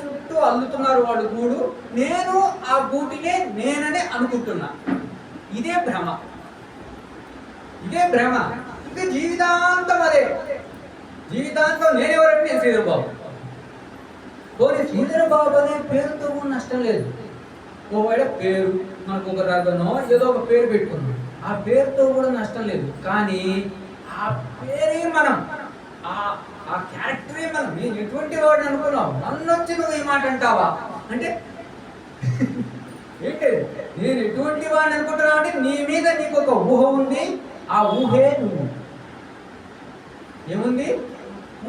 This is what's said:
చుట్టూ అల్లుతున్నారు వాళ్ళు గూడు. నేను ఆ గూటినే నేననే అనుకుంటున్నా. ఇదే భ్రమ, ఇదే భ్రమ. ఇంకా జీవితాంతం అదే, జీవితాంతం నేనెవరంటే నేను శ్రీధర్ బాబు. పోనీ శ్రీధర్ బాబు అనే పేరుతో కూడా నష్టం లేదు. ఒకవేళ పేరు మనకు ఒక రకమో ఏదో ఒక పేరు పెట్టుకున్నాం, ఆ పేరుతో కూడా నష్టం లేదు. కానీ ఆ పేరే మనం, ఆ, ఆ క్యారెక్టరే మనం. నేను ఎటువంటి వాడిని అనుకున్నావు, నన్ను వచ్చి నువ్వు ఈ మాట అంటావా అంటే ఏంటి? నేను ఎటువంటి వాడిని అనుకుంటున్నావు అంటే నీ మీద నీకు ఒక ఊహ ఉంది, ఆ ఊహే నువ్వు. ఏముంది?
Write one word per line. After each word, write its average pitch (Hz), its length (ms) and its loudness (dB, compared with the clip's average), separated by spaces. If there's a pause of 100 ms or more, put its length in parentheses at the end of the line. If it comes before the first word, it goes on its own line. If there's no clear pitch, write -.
చుట్టూ - 320 -8 (120)
అల్లుతున్నారు 262 600 2
వాళ్ళు 233 180 0 (100)
గూడు. 240 240 0 (400)
నేను 359 360 0 (360)
ఆ 269 40 6 (180)
గూటినే 294 420 -2 (240)
నేననే 294 420 0 (140)
అనుకుంటున్నా. 226 520 -2 (920)
ఇదే 202 160 -2 (120)
భ్రమ, 175 220 -2 (1800)
ఇదే 339 180 0 (120)
భ్రమ. 254 200 4 (540)
ఇంకా 359 140 -6 (120)
జీవితాంతం 349 920 4
అదే, 285 160 8 (1080)
జీవితాంతం 311 680 2
నేనెవరంటే 320 480 6
నేను 262 140 2
శ్రీధర్ 214 300 4
బాబు. - 160 0 (1500)
పోనీ - 220 6 (100)
శ్రీధర్ 311 420 4
బాబు 294 280 6
అనే 294 140 2 (160)
పేరుతో 285 440 0
కూడా 285 200 -4
నష్టం 247 320 -2
లేదు. 208 180 0 (880)
ఒకవేళ 226 300 4 (180)
పేరు 190 300 2 (340)
మనకు 190 280 -4
ఒక 185 80 -2 (100)
రకమో 180 420 2 (220)
ఏదో 254 160 6
ఒక 233 180 2
పేరు 233 240 6
పెట్టుకున్నాం, 143 420 0 (320)
ఆ 202 40 -4 (140)
పేరుతో 269 380 4 (120)
కూడా 262 140 2 (100)
నష్టం 220 320 -6
లేదు. 139 160 -2 (200)
కానీ 190 340 0 (800)
ఆ - 60 -4 (340)
పేరే 311 420 0 (160)
మనం, 269 180 4 (760)
ఆ, - 20 -6 (580)
ఆ - 40 -4 (160)
క్యారెక్టరే 302 540 -6 (100)
మనం. 277 240 -2
నేను 226 240 -2
ఎటువంటి 302 400 -6
వాడిని 294 260 6
అనుకున్నావు, 285 420 0 (120)
నన్ను 311 320 -2
వచ్చి 339 240 -2
నువ్వు 311 200 -2
ఈ 285 100 -4
మాట 277 220 2
అంటావా - 360 2 (440)
అంటే 240 180 -4 (2000)
ఏంటి? 285 220 0 (500)
నేను 247 280 2
ఎటువంటి 302 480 -2
వాడిని 311 220 4
అనుకుంటున్నావు 302 420 4
అంటే 302 120 0 (140)
నీ 277 80 2 (160)
మీద 330 180 2 (140)
నీకు 294 220 0
ఒక 262 100 4 (180)
ఊహ 247 100 6 (180)
ఉంది, 269 240 0 (520)
ఆ - 40 6 (200)
ఊహే 254 260 6 (180)
నువ్వు. 165 220 -2 (1900)
ఏముంది? 247 360 -2 (800)